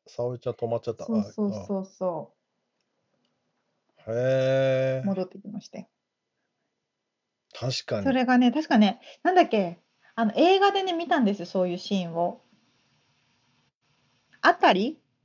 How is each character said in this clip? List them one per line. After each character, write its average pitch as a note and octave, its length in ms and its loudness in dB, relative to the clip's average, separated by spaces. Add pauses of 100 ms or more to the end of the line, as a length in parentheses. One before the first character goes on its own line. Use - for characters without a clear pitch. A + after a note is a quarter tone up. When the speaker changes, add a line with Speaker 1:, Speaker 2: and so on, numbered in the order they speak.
Speaker 1:
沙 - 180 -10
織 B2 140 -6
ち - 80 -10
ゃ B2 40 -4
ん - 20 -4
止 A#2 160 -6
ま A#2 80 -2
っ A2+ 60 -4
ち - 60 -12
ゃ - 20 -2
っ A2+ 40 -4
た。 - 120 -18
Speaker 2:
そ A3+ 120 -2
う G#3+ 40 0
そ G#3 240 -6
う G3 60 -2 (140)
そ G3 140 -4
う F#3+ 60 -10
そ E3+ 460 -8 (1700)
う。 A2 40 -10
Speaker 1:
あ、 - 0 -
あ。 A2+ 40 -6
へ C3 880 0
ー。 - 20 -4
Speaker 2:
戻 F#3+ 160 -2
っ F#3 60 -8
て G3+ 100 -20
き G3+ 100 -20
ま G#3 120 -12
し - 80 -18
た - 100 -16
よ。 - 80 -14 (1700)
Speaker 1:
確 - 320 -6
か A2+ 140 -4
に。 C#3 40 -4
Speaker 2:
そ C4+ 80 0
れ B3+ 120 0
が B3 140 2
ね、 B3 120 4
確 D4+ 180 -2
か C4+ 80 2
ね、 G#3 240 4 (220)
な F4 100 2
ん - 20 4
だ F4+ 80 8
っ E4+ 60 0
け、 F3+ 300 -2 (360)
あ A#3 100 -2
の、 G#3 100 0
映 F4+ 240 6
画 G4 140 4
で G4 100 -2
ね、 F#4 100 -4
見 E4+ 160 -4
た E4 120 2
ん A#3+ 40 2
で G3+ 100 2
す G3+ 60 -8
よ、 F3 60 -10
そ F#3 160 -2
う F3+ 60 0
い F3 60 -4
う F#3 40 -6
シ - 160 -8
ー F3 160 -4
ン E3 40 -10
を。 F3 260 -4 (2000)
ア F4 140 4
タ D#4 180 4
リ G#3+ 260 0 (260)